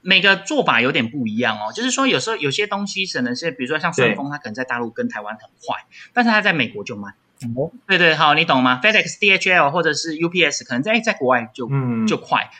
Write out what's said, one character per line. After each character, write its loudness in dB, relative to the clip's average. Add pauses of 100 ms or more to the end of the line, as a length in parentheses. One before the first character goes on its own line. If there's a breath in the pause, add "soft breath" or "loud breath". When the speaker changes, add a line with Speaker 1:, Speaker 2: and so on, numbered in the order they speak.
Speaker 1:
每 2
个 4
做 -2
法 4
有 2
点 -2
不 -6
一 -4
样 0
哦。 -6
就 -6
是 0
说 0
有 2
时 -4
候 -2
有 -2
些 -2
东 -4
西 -6
可 -6
能 -2
是， -6
比 -8
如 -6
说 -4
像 -2
顺 2
丰， -8
Speaker 2:
对。 -6
Speaker 1:
它 -8
可 -18
能 -10
在 -6
大 -4
陆 -4
跟 -6
台 -8
湾 -10
很 -20 (160)
快， -8 (280 loud breath)
但 2
是 4
它 4
在 2
美 0
国 -10
就 -10
慢。 -12 (420)
Speaker 3:
哦。 -4 (160)
Speaker 1:
对， 2
对， 6
好， 4
你 4
懂 2
吗 2
？fedex、 2
D 4
H 2
L 6
或 0
者 2
是 -4
U 0
P 2
S， -2
可 -8
能 -2
在， 0
在 -2
国 -2
外 2
就， -8
Speaker 2:
嗯。 0
Speaker 1:
就 0
快， -2 (100)